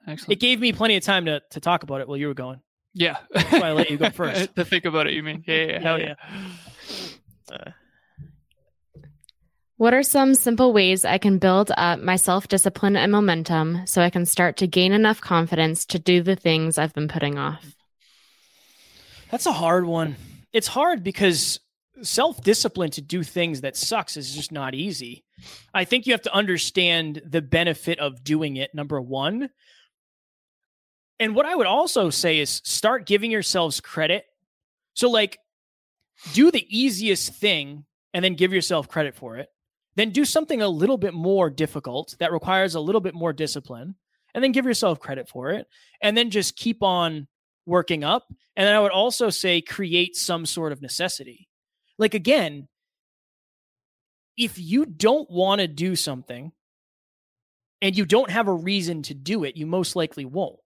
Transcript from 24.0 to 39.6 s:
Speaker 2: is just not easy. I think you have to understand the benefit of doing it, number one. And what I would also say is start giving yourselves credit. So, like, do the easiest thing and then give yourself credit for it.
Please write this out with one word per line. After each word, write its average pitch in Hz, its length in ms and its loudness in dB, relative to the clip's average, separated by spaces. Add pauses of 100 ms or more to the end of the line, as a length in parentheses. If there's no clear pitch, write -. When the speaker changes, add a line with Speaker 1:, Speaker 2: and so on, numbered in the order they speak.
Speaker 2:
is 139 180 -10
just 147 180 -10
not 135 220 -6
easy. 135 500 -8 (500)
I 185 100 0
think 240 220 0
you 254 80 2
have - 80 -2
to 196 120 -4
understand 175 920 0
the 156 160 -2
benefit 165 560 0
of 131 260 -8
doing 151 320 -2
it, 135 180 -6
number 147 260 -6
one. 147 500 -4 (1700)
And 220 140 0
what 240 120 4
I 349 80 -2
would 247 120 2
also 214 440 2
say 160 280 2
is - 260 -2
start 214 420 -2
giving 208 240 2
yourselves 175 500 -2
credit. 165 440 -2 (720)
So, 247 160 2
like, 214 280 0 (960)
do 294 160 8
the - 240 0
easiest 220 600 0
thing 147 500 -2 (300)
and 180 100 0
then 185 100 2
give 185 180 2
yourself 170 360 0
credit 147 260 -4
for 117 220 -16
it. 139 120 -12 (480)